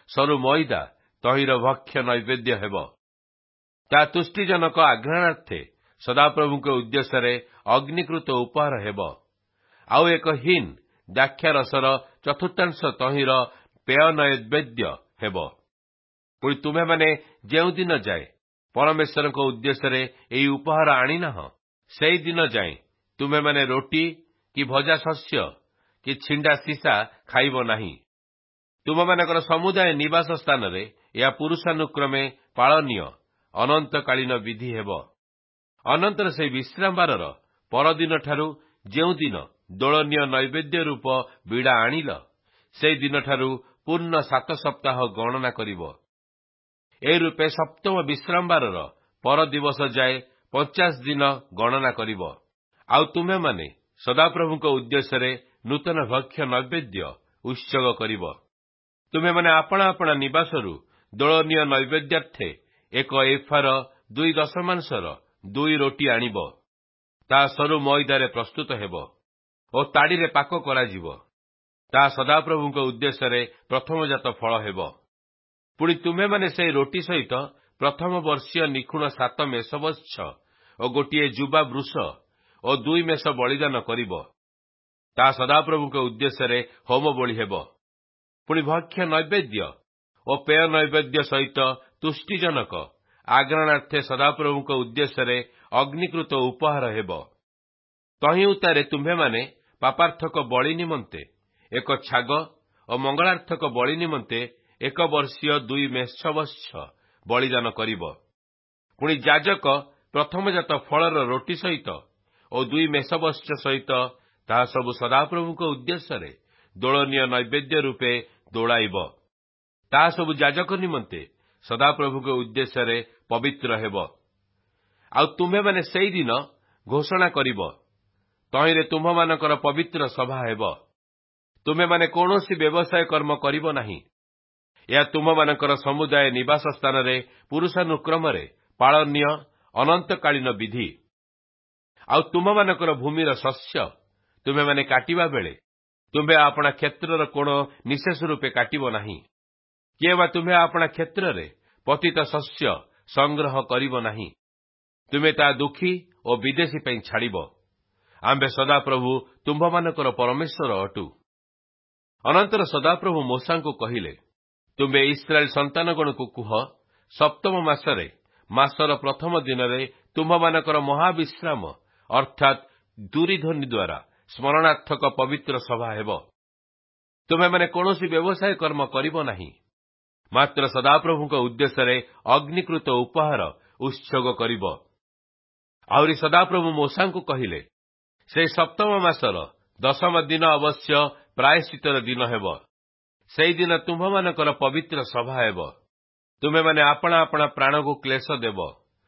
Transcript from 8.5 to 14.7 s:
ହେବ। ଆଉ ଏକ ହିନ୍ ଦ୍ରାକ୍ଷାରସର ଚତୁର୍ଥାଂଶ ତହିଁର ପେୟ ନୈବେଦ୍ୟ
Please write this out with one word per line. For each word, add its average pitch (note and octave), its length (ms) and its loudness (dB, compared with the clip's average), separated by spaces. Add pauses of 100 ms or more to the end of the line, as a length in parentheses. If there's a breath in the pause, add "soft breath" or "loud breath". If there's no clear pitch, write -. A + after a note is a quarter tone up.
ହେବ। G2+ 180 -6 (880 soft breath)
ଆଉ C#3+ 200 6
ଏକ E3 220 2
ହିନ୍ C#3 460 0 (340)
ଦ୍ରାକ୍ଷାରସର C3+ 760 2 (380 loud breath)
ଚତୁର୍ଥାଂଶ E3+ 600 -2
ତହିଁର C3 460 0 (560 loud breath)
ପେୟ D3+ 240 6
ନୈବେଦ୍ୟ C3+ 720 0 (380)